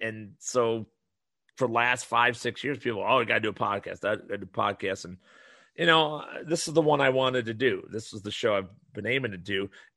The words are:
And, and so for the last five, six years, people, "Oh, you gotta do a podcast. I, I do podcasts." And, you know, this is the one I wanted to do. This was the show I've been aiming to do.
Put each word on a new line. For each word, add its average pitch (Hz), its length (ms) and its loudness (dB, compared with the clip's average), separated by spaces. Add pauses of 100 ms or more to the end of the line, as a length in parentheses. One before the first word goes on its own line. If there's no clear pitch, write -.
And, 110 80 -4
and 107 300 -12
so 113 480 0 (680)
for 131 100 0
the 113 80 -2
last 120 320 2
five, 120 300 4
six - 280 -6
years, 135 140 -4
people, 107 280 -2
"Oh, 123 140 4
you 117 60 0
gotta 113 140 2
do 107 100 0
a - 20 -2
podcast. 101 520 -4
I, 104 80 0
I 101 260 -6
do 98 80 -12
podcasts." 101 580 -4
And, 90 140 -14 (580)
you 165 80 -2
know, 156 400 4 (220)
this 156 220 -2
is 156 60 -6
the 160 60 6
one 147 220 4
I 135 80 6
wanted 127 360 2
to 113 80 -4
do. 110 360 0
This 110 220 -10
was 104 100 -14
the 104 80 -8
show 107 260 0
I've 98 140 -2 (240)
been 104 120 -8
aiming 123 260 0
to 92 60 -10
do. 98 300 -2 (280)